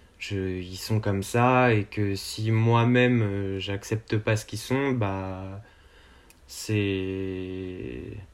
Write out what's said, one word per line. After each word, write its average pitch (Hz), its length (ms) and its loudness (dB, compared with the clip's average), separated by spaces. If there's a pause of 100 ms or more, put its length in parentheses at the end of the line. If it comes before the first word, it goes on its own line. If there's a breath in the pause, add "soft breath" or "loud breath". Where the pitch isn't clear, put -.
(180 soft breath)
je, 95 400 -4
ils 90 180 -10
sont 107 240 -2
comme 101 220 0
ça 123 500 4
et 104 120 4
que 101 320 -2
si 110 340 -4
moi-même, 117 720 6
euh, 98 380 -2
j'accepte 101 580 -4
pas 107 180 0
ce 110 120 -2
qu'ils 110 100 -10
sont, 135 340 -2
bah, 95 720 -4 (840 soft breath)
c'est, 95 1500 -4 (320)